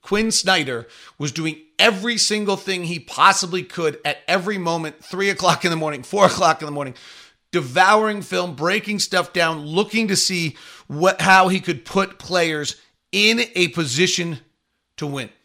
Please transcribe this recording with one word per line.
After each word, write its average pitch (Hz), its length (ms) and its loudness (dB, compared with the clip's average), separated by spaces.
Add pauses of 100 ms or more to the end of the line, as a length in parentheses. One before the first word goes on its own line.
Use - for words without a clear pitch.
Quinn 220 300 0
Snyder, 143 560 0 (320)
was 143 140 -4
doing 156 280 -6 (160)
every 214 420 -8
single 208 380 -4
thing 185 280 -10
he 170 160 -8
possibly 185 640 0
could 156 400 -4
at 147 140 -4 (100)
every 190 300 0
moment, 165 460 -6
three 190 240 -4
o'clock 175 360 0
in 175 80 2
the 165 40 -2
morning, 151 280 -4
four 196 220 2
o'clock 165 360 2
in 151 40 -10
the 147 60 -8
morning, 139 220 -8 (560)
devouring 190 720 2
film, 180 320 -4
breaking 202 460 -2
stuff - 320 -2
down, 160 340 0
looking 208 400 0
to 196 80 0
see 170 420 -2 (300)
what, 170 340 2
how 190 280 8
he 190 100 2
could 160 260 -4
put 190 360 -2
players 160 560 -2 (340)
in 214 300 4 (160)
a 180 120 4
position 170 680 0 (600)
to 151 80 -8
win. 135 240 -8 (140)